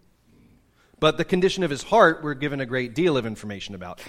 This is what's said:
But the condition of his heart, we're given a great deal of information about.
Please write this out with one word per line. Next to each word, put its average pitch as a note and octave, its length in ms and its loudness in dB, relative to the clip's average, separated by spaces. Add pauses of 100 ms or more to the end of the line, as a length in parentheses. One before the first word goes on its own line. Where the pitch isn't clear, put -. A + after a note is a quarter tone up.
(1000)
But D3+ 160 2
the E3 80 -2
condition F#3 400 0
of D3+ 60 -2
his C3+ 120 -6
heart, E3 400 6
we're D3 120 -6
given C#3 260 -4
a B2+ 60 -4
great B2 280 -4
deal D#3+ 220 2
of A#2 80 0
information G#2 500 -10
about. F2+ 340 -14